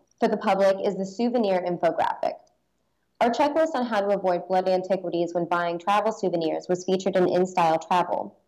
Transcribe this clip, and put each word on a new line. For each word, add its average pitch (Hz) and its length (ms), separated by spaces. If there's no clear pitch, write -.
for 233 80
the 208 100
public 196 480
is 196 100
the 190 120
souvenir 233 520
infographic. - 760
Our 240 120
checklist 320 420
on 254 140
how 220 140
to 202 140
avoid 185 320
bloody 185 240
antiquities 180 640
when 175 120
buying 170 340
travel 208 320
souvenirs 165 580
was 180 160
featured 190 300
in 185 100
InStyle 175 640
Travel, - 500